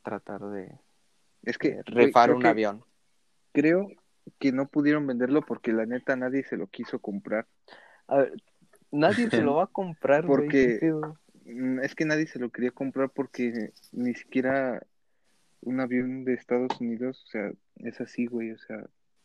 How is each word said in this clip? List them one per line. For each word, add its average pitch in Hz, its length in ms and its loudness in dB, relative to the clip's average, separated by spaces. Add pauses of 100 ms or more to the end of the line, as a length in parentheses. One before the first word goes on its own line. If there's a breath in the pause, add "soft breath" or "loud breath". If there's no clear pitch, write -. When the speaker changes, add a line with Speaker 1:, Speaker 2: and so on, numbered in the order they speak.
Speaker 1:
tratar 101 400 -10
de, 101 300 -10 (720)
Speaker 2:
Es 120 140 -4
que, 147 180 0
Speaker 1:
de 98 60 -10 (100)
Speaker 2:
güey, 117 140 8
Speaker 1:
rifar 120 200 8
Speaker 2:
creo 120 100 6
Speaker 1:
un 123 60 -2
Speaker 2:
que 120 60 6
Speaker 1:
avión. 107 360 0 (680)
Speaker 2:
creo 170 360 2 (500)
que 139 140 0
no 139 160 -2
pudieron 147 380 0
venderlo 127 360 0
porque 113 300 -4
la 110 140 0
neta 123 280 -4
nadie 127 300 -2
se - 120 -8
lo 92 120 -6
quiso - 320 -10
comprar. 104 460 -6 (600 loud breath)
Speaker 1:
A 139 120 0
ver, 135 140 2 (580)
nadie 202 400 2
se 113 120 4
lo 143 120 2
Speaker 2:
<laughs> - 20 0
Speaker 1:
va 175 80 2
a 202 40 -4
comprar, 165 580 0
güey, 143 140 4
Speaker 2:
Porque 139 260 4
Speaker 1:
qué 120 200 2
pedo. 156 320 -2 (280)
Speaker 2:
mm, 127 340 -4
es 135 140 -6
que 160 100 -2
nadie 156 220 0
se - 120 -10
lo 123 120 -4
quería 123 200 -4
comprar 135 400 -4
porque 120 600 -6 (200)
ni 120 220 -2
siquiera 131 680 -2 (800)
un 127 180 -4
avión 127 440 -2
de 127 100 0
Estados 123 460 -2
Unidos, 120 440 -6
o - 60 -20
sea, 101 200 -4 (260)
es - 240 -12
así, 120 260 -6
güey, 113 260 -6
o 110 60 -16
sea, 110 200 -14 (460)